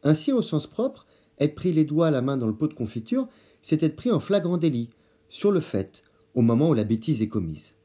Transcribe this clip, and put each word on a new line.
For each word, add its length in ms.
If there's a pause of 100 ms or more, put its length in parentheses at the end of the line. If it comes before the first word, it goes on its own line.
Ainsi, 280
au 100
sens 240
propre, 400 (340)
être 160
pris 180
les 100
doigts, 260
la 120
main 160
dans 100
le 80
pot 140
de 40
confiture, 540 (340)
c'est 220
être 140
pris 140
en 100
flagrant 360
délit, 340 (360)
sur 240
le 80
fait, 440 (320)
au 60
moment 280
où 40
la 120
bêtise 360
est 60
commise. 580